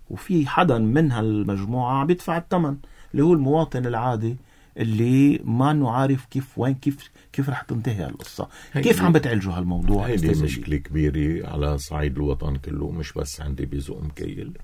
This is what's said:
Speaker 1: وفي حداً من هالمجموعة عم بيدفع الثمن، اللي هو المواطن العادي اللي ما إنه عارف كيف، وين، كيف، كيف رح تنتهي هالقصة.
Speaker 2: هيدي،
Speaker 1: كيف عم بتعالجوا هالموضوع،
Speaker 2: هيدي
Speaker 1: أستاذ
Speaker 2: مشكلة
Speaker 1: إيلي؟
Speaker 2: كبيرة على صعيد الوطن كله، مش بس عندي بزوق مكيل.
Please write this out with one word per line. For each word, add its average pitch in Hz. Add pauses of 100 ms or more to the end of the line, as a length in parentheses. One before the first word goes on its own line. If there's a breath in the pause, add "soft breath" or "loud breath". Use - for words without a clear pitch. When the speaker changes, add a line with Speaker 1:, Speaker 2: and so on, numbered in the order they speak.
Speaker 1:
وفي 160
حداً 135
من 127
هالمجموعة 110
عم 139
بيدفع 175
الثمن، 170 (360 soft breath)
اللي 135
هو 175
المواطن 131
العادي 120 (400 soft breath)
اللي 120
ما 127
إنه 143
عارف 135
كيف، -
وين، 127
كيف، 139 (240 soft breath)
كيف 139
رح 131
تنتهي 110
هالقصة. - (260 loud breath)
Speaker 2:
هيدي، 139
Speaker 1:
كيف 180
عم 170
بتعالجوا 113
هالموضوع، 90
Speaker 2:
هيدي 85
Speaker 1:
أستاذ 78
Speaker 2:
مشكلة 67
Speaker 1:
إيلي؟ 76
Speaker 2:
كبيرة 73
على 73
صعيد 76
الوطن 71
كله، 73
مش 80
بس 76
عندي 69
بزوق -
مكيل. - (120)